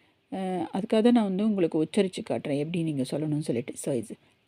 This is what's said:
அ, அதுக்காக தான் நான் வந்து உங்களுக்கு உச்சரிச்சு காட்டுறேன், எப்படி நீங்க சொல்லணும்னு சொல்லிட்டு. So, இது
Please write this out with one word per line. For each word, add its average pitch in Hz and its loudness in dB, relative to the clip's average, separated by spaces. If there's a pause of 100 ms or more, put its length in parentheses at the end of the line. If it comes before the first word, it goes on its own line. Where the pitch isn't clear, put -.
(320)
அ, 185 -4
அதுக்காக 220 2
தான் 240 6
நான் 233 6
வந்து 196 0
உங்களுக்கு 175 2
உச்சரிச்சு 190 0 (100)
காட்டுறேன், 135 -2
எப்படி 165 -2
நீங்க 147 0
சொல்லணும்னு 147 -2
சொல்லிட்டு. 143 -4
So, - -4
இது 120 -6 (320)